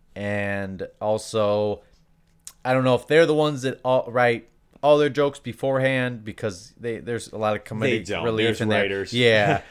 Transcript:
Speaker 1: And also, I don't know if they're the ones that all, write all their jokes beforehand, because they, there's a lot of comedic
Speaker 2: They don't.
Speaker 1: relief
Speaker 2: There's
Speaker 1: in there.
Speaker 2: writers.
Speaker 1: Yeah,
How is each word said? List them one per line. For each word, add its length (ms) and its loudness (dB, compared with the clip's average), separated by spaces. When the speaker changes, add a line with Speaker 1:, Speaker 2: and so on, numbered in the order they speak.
Speaker 1:
And 720 -6
also, 800 -2
I 80 0
don't 100 2
know 120 4
if 120 -4
they're 180 6
the 80 4
ones 300 0
that 220 -4
all, 260 2
write 380 0
all 160 6
their 120 2
jokes 300 0
beforehand, 840 -2
because 520 -8
they, 220 -6
there's 320 -8
a 60 -12
lot 180 0
of 80 -8
comedic 180 -10
Speaker 2:
They 220 0
don't. 220 -4
Speaker 1:
relief 220 0
Speaker 2:
There's 140 -2
Speaker 1:
in 60 0
there. 140 2
Speaker 2:
writers. 320 -4
Speaker 1:
Yeah, 580 4